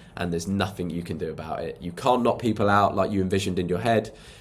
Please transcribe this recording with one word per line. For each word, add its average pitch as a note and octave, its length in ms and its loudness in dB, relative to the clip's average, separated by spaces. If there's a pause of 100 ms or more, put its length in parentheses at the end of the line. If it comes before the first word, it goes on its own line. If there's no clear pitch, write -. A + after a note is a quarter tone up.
(160)
and F2 160 -4
there's E2+ 140 -4
nothing F#2+ 420 -2
you E2+ 140 -6
can E2+ 160 -8
do D#2+ 120 -6
about D#2+ 340 -8
it. D#2 160 -10
You F2 100 -8
can't B2 320 2
knock A#2+ 160 2
people G#2 320 2
out G2+ 240 4
like F#2+ 160 0
you G2 100 2
envisioned F#2+ 380 0
in F2+ 100 0
your F2 120 0
head. A2+ 320 2 (280)